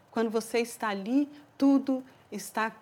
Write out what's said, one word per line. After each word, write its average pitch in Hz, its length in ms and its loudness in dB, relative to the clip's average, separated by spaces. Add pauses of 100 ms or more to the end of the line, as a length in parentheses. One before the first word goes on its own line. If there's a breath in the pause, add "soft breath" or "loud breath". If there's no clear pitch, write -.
Quando 226 200 -2
você 220 300 -2
está 233 300 -4
ali, 233 400 0 (280 loud breath)
tudo 269 440 4 (300 soft breath)
está 214 400 -6 (100)